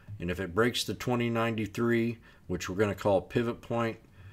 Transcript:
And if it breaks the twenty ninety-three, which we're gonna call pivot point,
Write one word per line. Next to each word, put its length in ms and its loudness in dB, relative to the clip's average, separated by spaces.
And 100 -2
if 80 -4
it 160 -4
breaks 300 2
the 80 -4
twenty 380 0
ninety-three, 880 0
which 220 -4
we're 80 -6
gonna 180 4
call 280 4
pivot 400 -2
point, 340 -2